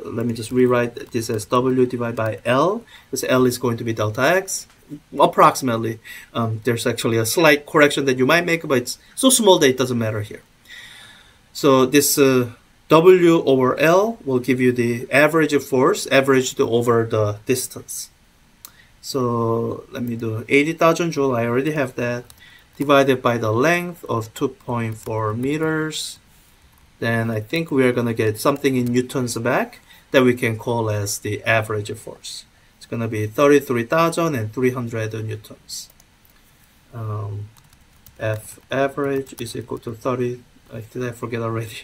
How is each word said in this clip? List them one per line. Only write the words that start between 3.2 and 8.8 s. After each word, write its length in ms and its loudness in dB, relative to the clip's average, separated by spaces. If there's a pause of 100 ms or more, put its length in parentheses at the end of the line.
L 160 4
is 140 0
going 180 -2
to 80 -10
be 80 -4
delta 300 -2
X, 440 0 (520)
approximately. 800 2 (340)
Um, 320 -4
there's 220 -2
actually 320 0
a 80 0
slight 400 4
correction 400 4
that 100 2
you 100 2
might 200 2
make, 200 -2
but 120 0
it's 200 -6 (160)